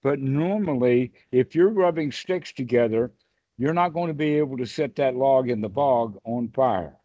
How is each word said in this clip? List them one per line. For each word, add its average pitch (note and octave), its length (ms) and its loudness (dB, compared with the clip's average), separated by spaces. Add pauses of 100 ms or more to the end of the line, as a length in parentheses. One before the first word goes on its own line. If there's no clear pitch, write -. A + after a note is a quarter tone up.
But C#3 160 0
normally, C3+ 920 0 (200)
if B2+ 240 2
you're F3 160 4
rubbing E3+ 400 0
sticks - 420 -6
together, A#2 580 0 (460)
you're C#3 160 -2
not F3 200 0
going E3+ 160 -4
to D#3+ 40 -4
be D3 240 0
able C3+ 200 -2
to B2 100 -6
set C#3+ 300 -6
that C3 180 0
log C3 340 2
in A2 120 -2
the G#2+ 80 -6
bog A#2 540 0
on A#2 260 -6
fire. G#2 560 -2